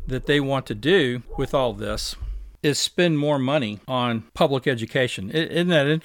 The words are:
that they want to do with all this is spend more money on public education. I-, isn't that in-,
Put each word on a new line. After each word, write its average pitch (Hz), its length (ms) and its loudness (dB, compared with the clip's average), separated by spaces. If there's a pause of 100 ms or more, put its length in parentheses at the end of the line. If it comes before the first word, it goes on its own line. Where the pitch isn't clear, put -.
that 127 200 -4
they 147 120 4
want 135 280 -2
to 117 80 -4
do 123 480 2 (160)
with 139 160 -4
all 127 180 2
this 104 420 -6 (480)
is 147 160 2
spend 175 380 2
more 147 220 2
money 127 500 0
on 123 360 -2 (100)
public 139 320 2
education. 135 640 -2
I-, 156 60 0
isn't 170 300 0
that 147 180 4
in-, 156 180 2